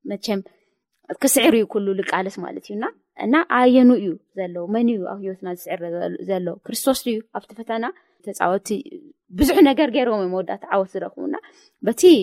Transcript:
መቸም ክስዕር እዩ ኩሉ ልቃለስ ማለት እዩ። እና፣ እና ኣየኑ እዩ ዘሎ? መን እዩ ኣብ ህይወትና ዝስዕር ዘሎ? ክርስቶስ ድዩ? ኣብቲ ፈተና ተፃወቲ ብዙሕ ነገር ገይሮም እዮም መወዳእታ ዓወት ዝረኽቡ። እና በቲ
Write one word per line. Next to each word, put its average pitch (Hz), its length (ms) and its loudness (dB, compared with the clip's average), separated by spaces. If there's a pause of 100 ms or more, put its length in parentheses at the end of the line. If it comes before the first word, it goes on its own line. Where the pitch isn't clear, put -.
መቸም 226 360 -6 (720)
ክስዕር 269 440 2
እዩ 220 120 2
ኩሉ 202 260 -4
ልቃለስ 190 460 -4
ማለት - 260 -10
እዩ። 208 100 -14
እና፣ 214 100 -6 (340)
እና 220 160 0 (180)
ኣየኑ 254 420 6
እዩ 208 120 -2 (260)
ዘሎ? 175 240 -8 (100)
መን 226 220 0
እዩ 220 160 -2
ኣብ 196 160 -8
ህይወትና 190 320 -10
ዝስዕር 180 280 -10 (440)
ዘሎ? 185 220 -4 (140)
ክርስቶስ - 400 -4
ድዩ? 233 160 -4 (140)
ኣብቲ - 240 -14
ፈተና 226 300 -8 (400)
ተፃወቲ 196 440 -2 (640)
ብዙሕ 285 280 2
ነገር 277 300 6
ገይሮም 240 240 0
እዮም 190 160 -2
መወዳእታ 190 360 -6
ዓወት 196 240 0
ዝረኽቡ። 180 320 -10
እና - 140 -6 (460)
በቲ 233 200 -4 (200)